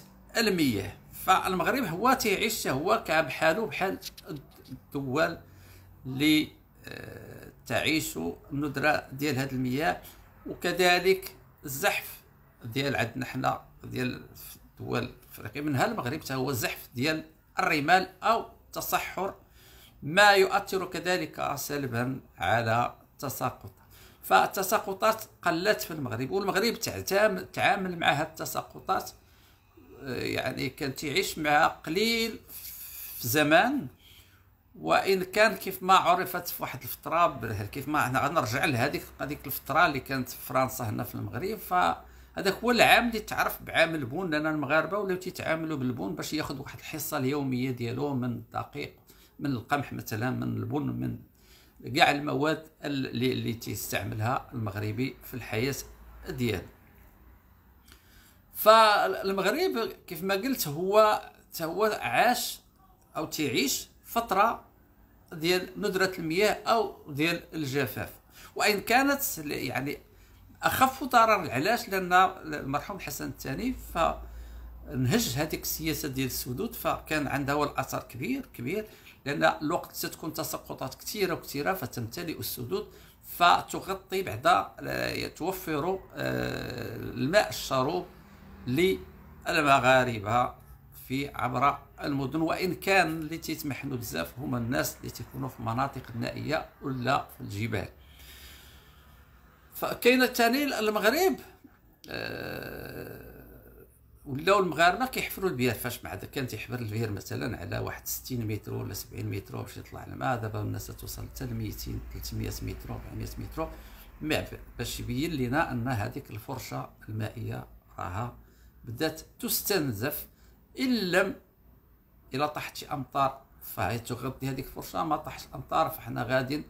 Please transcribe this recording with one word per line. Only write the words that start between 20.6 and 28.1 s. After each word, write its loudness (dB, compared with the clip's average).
كذلك -2
سلباً -2
على 2
التساقط. -6
فالتساقطات 2
قلت 2
في -8
المغرب، -4
والمغرب 2
تعتام-، 0
تعامل 2
مع 4